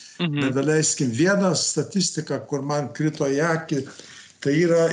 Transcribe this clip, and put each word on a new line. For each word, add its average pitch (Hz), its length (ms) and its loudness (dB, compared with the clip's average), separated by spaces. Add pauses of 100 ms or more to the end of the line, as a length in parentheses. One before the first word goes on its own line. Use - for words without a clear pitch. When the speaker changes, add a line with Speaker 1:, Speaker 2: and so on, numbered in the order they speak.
(160)
Speaker 1:
Mhm. 151 260 -2
Speaker 2:
Bet 135 120 0
daleiskim, 151 560 0
viena 180 460 2
statistika, 151 840 -2
kur 139 220 -4
man 143 300 -4
krito 151 340 -2
į 139 160 0
akį, 160 380 0 (560)
tai 143 180 0
yra 165 400 4